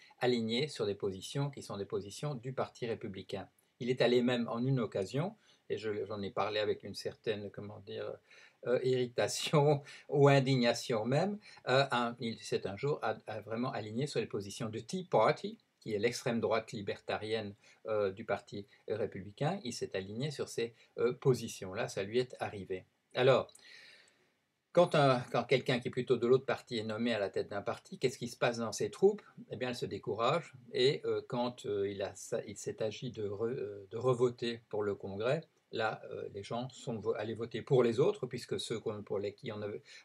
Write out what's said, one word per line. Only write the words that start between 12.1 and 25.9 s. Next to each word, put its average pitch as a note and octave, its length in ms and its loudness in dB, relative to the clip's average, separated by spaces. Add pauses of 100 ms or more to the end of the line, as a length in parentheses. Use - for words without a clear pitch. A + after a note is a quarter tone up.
il A2+ 200 -6
s'est - 260 -2
un G2 100 -4
jour C#3 280 -2
a-, A2 240 -2
a G#2+ 140 -8
vraiment A2+ 300 -4
aligné A2+ 360 -4
sur C3 120 -4
les A2 60 -2
positions G#2 440 -6
du A2 140 -6
Tea F#3 200 -6
Party, D3+ 560 2 (200)
qui A2 140 -6
est G2+ 60 0
l'extrême A#2 420 0
droite A2 320 0
libertarienne, G#2 800 -4 (320)
euh, G#2 240 2
du G2+ 140 -12
Parti G2+ 420 -6 (220)
républicain. G#2+ 720 -4
Il B2 80 -6
s'est - 240 -6
aligné G#2 340 -4
sur B2+ 200 -6
ces, A#2 240 -4 (240)
euh, A#2 160 2
positions-là, A2+ 760 -2
ça G2+ 160 -4
lui G#2+ 160 0
est B2+ 220 -2
arrivé. F#2+ 420 -6 (300)
Alors, B2+ 340 6 (1300)
quand E3+ 200 8
un, C3+ 280 6 (100)
quand A#2 140 0
quelqu'un B2+ 340 4
qui - 80 -6
est B2 40 -2